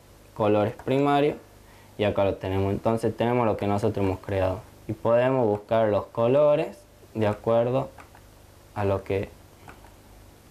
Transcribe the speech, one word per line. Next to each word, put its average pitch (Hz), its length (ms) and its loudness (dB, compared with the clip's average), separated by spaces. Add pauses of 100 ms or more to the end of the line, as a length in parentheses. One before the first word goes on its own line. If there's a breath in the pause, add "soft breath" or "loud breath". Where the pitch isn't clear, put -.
(360)
colores 104 380 2
primarios, 143 640 0 (600 loud breath)
y 104 60 0
acá 101 220 2
lo 92 100 0
tenemos. 98 380 -2
Entonces 113 420 -2
tenemos 120 300 0
lo 104 100 0
que 104 120 -4
nosotros 101 380 0
hemos 95 140 -2
creado. 95 400 -2 (300)
Y - 20 -4
podemos 120 560 2
buscar 107 400 0
los 113 200 0
colores 147 720 2 (360)
de 107 140 0
acuerdo 120 600 0 (840)
a 104 100 -6
lo 98 220 0
que 101 240 -4 (1200)